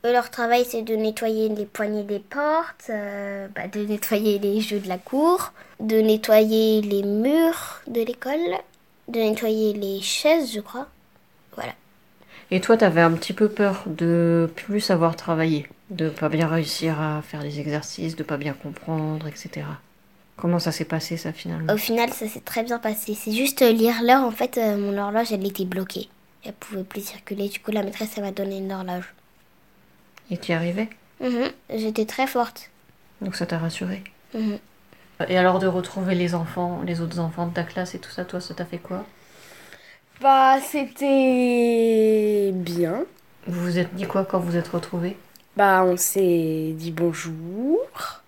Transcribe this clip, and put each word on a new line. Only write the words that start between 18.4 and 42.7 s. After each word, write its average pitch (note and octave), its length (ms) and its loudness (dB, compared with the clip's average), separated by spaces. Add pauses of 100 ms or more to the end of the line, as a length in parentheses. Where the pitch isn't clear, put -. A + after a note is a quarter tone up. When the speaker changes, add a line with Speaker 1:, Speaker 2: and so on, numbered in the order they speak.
Speaker 2:
comprendre, D#3 760 -6
et D3 80 -10
cetera. D3 440 -12 (580)
Comment F3 220 2
ça E3 120 -2
s'est D#3 140 -4
passé, D#3+ 320 -4
ça, D#3+ 160 -8
finalement ? D#3+ 400 -4
Speaker 1:
Au G#3+ 40 0
final, A#3 360 -2
ça A3 140 -8
s'est - 140 -10
très - 200 -6
bien A#3 160 -4
passé. G#3+ 380 -4
C'est G#3+ 160 -6
juste, C4+ 320 2
euh, A#3 80 8
lire A3+ 320 4
l'heure, B3+ 180 6
en B3 80 0
fait, B3 300 -4
euh, G#3+ 180 2
mon G3+ 220 -2
horloge, G#3+ 320 -2
elle G3 160 -2
était G3 180 -4
bloquée. F#3 440 -6 (340)
Elle G#3+ 100 -12
pouvait G3 300 -10
plus G3 200 -10
circuler. G3+ 460 -8
Du G3+ 100 -12
coup, - 120 -8
la G#3 100 0
maîtresse, G3+ 360 -6
elle G3+ 60 -6
m'a G3 80 -4
donné G3 260 -6
une F#3+ 140 -6
horloge. F#3 400 -8 (1200)
Speaker 2:
Et F3 60 -6
tu - 160 -4
y - 20 2
arrivais ? F3 340 -2 (320)
Speaker 1:
Mhm. B3 300 -2 (240)
J'étais A3 300 -2
très C4 200 -2
forte. - 460 -4 (500)
Speaker 2:
Donc F#3+ 140 -8
ça F3 100 -4
t'a E3+ 140 -4
rassurée ? F3+ 440 -6 (300)
Speaker 1:
Mhm. G#3+ 240 -2 (720)
Speaker 2:
Et F3+ 80 2
alors F3+ 220 6
de F#3 80 2
retrouver F3+ 480 -2
les F3 180 0
enfants, F3 500 -4
les E3+ 160 -4
autres E3 200 -6
enfants E3 260 -4
de E3+ 80 -6
ta F3 80 -4
classe F3+ 320 -6
et F3+ 60 -10
tout - 100 -16
ça, F3+ 160 -8
toi, F3+ 160 -8
ça F3 140 -12
t'a F3 100 -8
fait E3+ 140 -12
quoi ? F#3+ 260 -10 (1160)
Speaker 3:
Bah, C4+ 360 8 (100)
c'était A#3 1900 4
bien. F3 480 -2 (420)